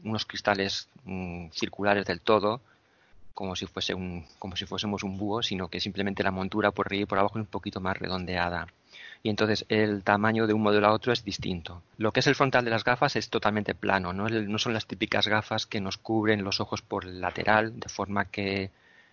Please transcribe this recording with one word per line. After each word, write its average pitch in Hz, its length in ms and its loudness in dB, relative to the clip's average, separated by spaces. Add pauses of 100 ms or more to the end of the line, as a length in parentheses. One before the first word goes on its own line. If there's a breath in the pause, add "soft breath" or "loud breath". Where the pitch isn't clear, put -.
unos 107 220 -4
cristales, 98 640 -2 (160)
mm, 87 460 -8
circulares 101 560 0
del 87 140 -2
todo, 107 400 4 (720 soft breath)
como 95 240 -6
si 95 100 -6
fuese - 280 -4
un, 90 300 -6 (140)
como 92 160 -10
si 101 100 -4
fuésemos 98 380 -4
un 98 160 -6
búho, 107 240 -2
sino 92 240 -4
que 90 140 -8
simplemente 98 420 -2
la 98 80 2
montura 95 400 0
por 98 160 0
arriba 98 160 0
y 101 40 0
por 101 120 0
abajo 101 180 2
es 107 100 -4
un - 40 -20
poquito 101 300 -6
más 92 180 -2
redondeada. 87 720 -2 (560 loud breath)
Y 113 40 0
entonces 107 400 2
el 104 360 2
tamaño 110 420 4
de 107 80 4
un 110 80 2
modelo 104 240 6
a 107 60 8
otro 110 200 2
es 120 120 -2
distinto. 90 580 -6 (160)
Lo 107 140 0
que 131 80 4
es 135 80 4
el 139 80 6
frontal 127 280 4
de 117 60 -2
las 113 140 0
gafas 123 320 2
es 107 140 -2
totalmente 107 440 0
plano, 95 380 0
no, 98 160 -2
no 107 300 -2
son 120 140 0
las 110 140 -2
típicas 104 400 0
gafas 107 400 0
que 110 140 -4
nos 95 160 -4
cubren 107 480 2
los 98 160 -2
ojos 101 200 -4
por 98 260 -4
lateral, 107 760 0
de - 80 -12
forma 101 380 -4
que 98 440 -4 (420 soft breath)